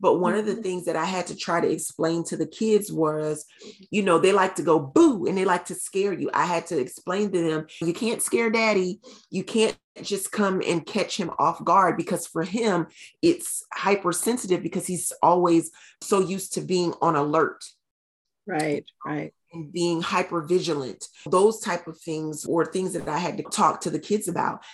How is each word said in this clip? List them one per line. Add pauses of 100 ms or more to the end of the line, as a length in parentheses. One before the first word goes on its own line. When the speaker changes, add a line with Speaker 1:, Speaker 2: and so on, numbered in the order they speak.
Speaker 1:
But
one
of
the
Speaker 2:
Mm-hmm.
Speaker 1:
things
that
I
had
to
try
to
explain
to
the
kids
was, (440)
you
know,
they
like
to
go
boo
and
they
like
to
scare
you.
I
had
to
explain
to
them, (120)
"You
can't
scare
daddy. (300)
You
can't (240)
just
come
and
catch
him
off
guard,"
because
for
him, (340)
it's (100)
hypersensitive
because
he's (100)
always (300)
so
used
to
being
on
alert. (840)
Speaker 2:
Right, (220)
right. (220)
Speaker 1:
And
being
hypervigilant, (220)
those
type
of
things,
or
things
that
I
had
to
talk
to
the
kids
about. (100)